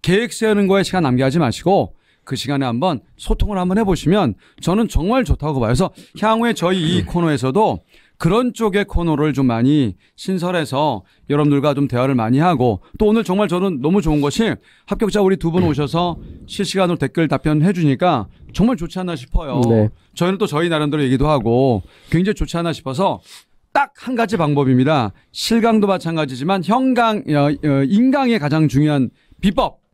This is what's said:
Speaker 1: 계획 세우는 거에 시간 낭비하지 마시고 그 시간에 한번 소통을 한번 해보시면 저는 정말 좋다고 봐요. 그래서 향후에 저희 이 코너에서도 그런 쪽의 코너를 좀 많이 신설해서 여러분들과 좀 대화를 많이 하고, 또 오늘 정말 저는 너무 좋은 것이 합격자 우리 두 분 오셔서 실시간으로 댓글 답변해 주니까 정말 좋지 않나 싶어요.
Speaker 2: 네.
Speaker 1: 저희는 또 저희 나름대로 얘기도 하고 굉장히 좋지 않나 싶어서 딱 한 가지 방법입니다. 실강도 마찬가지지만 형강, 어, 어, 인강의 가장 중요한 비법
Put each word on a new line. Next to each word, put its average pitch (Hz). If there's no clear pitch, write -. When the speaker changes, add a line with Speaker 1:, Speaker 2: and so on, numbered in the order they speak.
Speaker 1:
계획 202
세우는 208
거에 190
시간 185
낭비하지 135
마시고 143
그 -
시간에 139
한번 127
소통을 -
한번 185
해보시면 180
저는 208
정말 226
좋다고 143
봐요. 113
그래서 160
향후에 226
저희 175
이 95
코너에서도 147
그런 233
쪽의 202
코너를 156
좀 135
많이 120
신설해서 156
여러분들과 143
좀 139
대화를 127
많이 120
하고, 127
또 214
오늘 214
정말 190
저는 180
너무 175
좋은 151
것이 151
합격자 202
우리 190
두 160
분 180
오셔서 156
실시간으로 185
댓글 143
답변해 151
주니까 151
정말 226
좋지 175
않나 175
싶어요. 131
Speaker 2:
네. 110
Speaker 1:
저희는 185
또 202
저희 160
나름대로 151
얘기도 131
하고 123
굉장히 185
좋지 -
않나 170
싶어서 135
딱 -
한 262
가지 220
방법입니다. 135
실강도 220
마찬가지지만 165
형강, 233
어, 147
어, 139
인강의 240
가장 151
중요한 143
비법 196